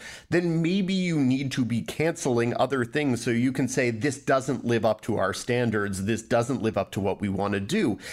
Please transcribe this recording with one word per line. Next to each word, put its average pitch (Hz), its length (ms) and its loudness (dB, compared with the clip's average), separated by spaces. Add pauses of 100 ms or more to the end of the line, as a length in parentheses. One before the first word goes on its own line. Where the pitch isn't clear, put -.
(300)
then 170 320 2
maybe 190 320 0
you 175 260 0
need 135 320 0
to 127 140 0
be 117 160 0
canceling 123 760 0
other 131 260 2
things 139 400 0
so 127 80 -2
you 120 220 2
can 131 160 0
say, 123 220 0
"This 113 280 -2
doesn't 135 460 0
live 117 220 2
up 107 160 2
to 101 160 -2
our 98 160 0
standards. 104 720 0
This 113 160 -2
doesn't 120 400 0
live 104 160 0
up 95 140 -4
to 104 80 -4
what 98 200 -2
we 101 80 -2
want 98 240 -2
to 101 80 0
do." 127 380 0 (140)